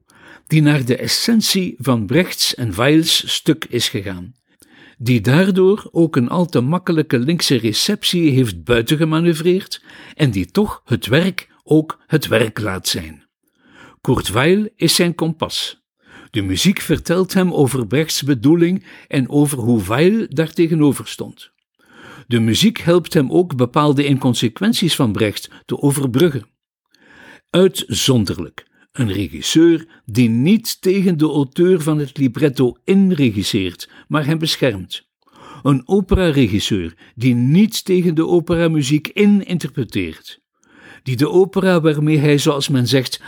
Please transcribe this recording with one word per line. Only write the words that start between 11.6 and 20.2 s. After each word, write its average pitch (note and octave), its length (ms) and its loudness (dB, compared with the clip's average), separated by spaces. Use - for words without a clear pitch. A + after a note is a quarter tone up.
ook D#3 440 0
het D3+ 200 -2
werk A2+ 340 0
laat F#2+ 280 -6
zijn. D#2 340 -8
Kurt - 280 -2
Weill E3+ 480 0
is D#3+ 180 0
zijn F3 200 0
kompas. - 680 -6
De G#2+ 80 -2
muziek F#2+ 380 -2
vertelt F3 540 -2
hem F#3 180 2
over C3 340 0
Brechts D3+ 360 -4
bedoeling D3+ 640 2
en C3+ 200 -2
over D3 300 0
hoe A2+ 240 2
Weil E3 460 2